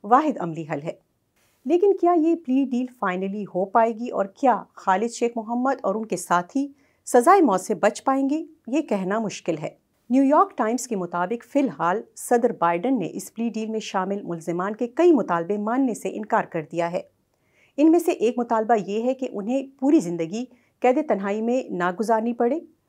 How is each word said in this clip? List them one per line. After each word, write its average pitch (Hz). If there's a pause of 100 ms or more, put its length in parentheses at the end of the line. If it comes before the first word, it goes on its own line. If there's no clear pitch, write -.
واحد 254
عملی 165
حل 147
ہے۔ 165 (720)
لیکن 359
کیا 349
یہ 330 (100)
پلی 262
ڈیل 254 (140)
فائنلی 196 (120)
ہو 185
پائے 226
گی 233
اور 196 (100)
کیا 233 (140)
خالد 202
شیخ 233
محمد 240
اور 196
ان 220
کے 208
ساتھی 180 (400)
سزائے 320
موت 196
سے 208
بچ 196
پائیں 269
گے، 311 (240)
یہ 269
کہنا 202
مشکل 175
ہے۔ 156 (340)
نیو 269
یارک 311
ٹائمز 233
کے 226
مطابق 180
فی -
الحال 185 (180)
صدر 233
بائیڈن 175
نے 165
اس -
پلی 226
ڈیل 220
میں 220
شامل 196
ملزمان 175
کے 247
کئی 330
مطالبے 185
ماننے 240
سے -
انکار 214
کر 160
دیا 170
ہے۔ 175 (760)
ان 320
میں 339
سے 339
ایک 240
مطالبہ 233 (120)
یہ 208
ہے 254
کہ 262
انہیں 240 (140)
پوری 294
زندگی 170 (380)
قید 254 (100)
تنہائی 208
میں 240
نہ 180 (100)
گزارنی 226
پڑے 240 (300)